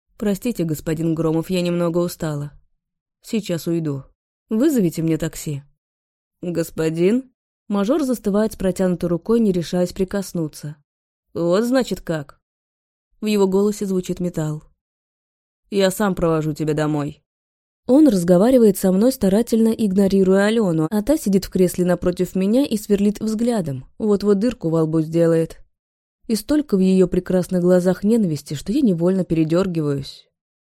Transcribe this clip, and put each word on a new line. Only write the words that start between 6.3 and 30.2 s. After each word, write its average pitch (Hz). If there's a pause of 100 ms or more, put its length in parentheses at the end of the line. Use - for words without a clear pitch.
«Господин?» 170 (340)
Мажор 214
застывает 220
с -
протянутой 180
рукой, 220
не 208
решаясь 180
прикоснуться. 180 (560)
«Вот, 175
значит, 240
как». 156 (800)
В 214
его 208
голосе 202
звучит 185
металл. 156 (1040)
«Я 190
сам 196
провожу 156
тебя 151
домой». 151 (720)
Он 302
разговаривает 202
со 185
мной, 214
старательно 226
игнорируя 196
Алёну, 185
а 208
та 285
сидит 196
в -
кресле 180
напротив 180
меня 208
и 220
сверлит 208
взглядом. 214 (120)
Вот-вот 202
дырку 214
во 160
лбу 160
сделает. 165 (680)
И 220
столько 285
в 185
её 185
прекрасных 180
глазах 180
ненависти, 196
что 143
я 294
невольно 180
передёргиваюсь. 160 (400)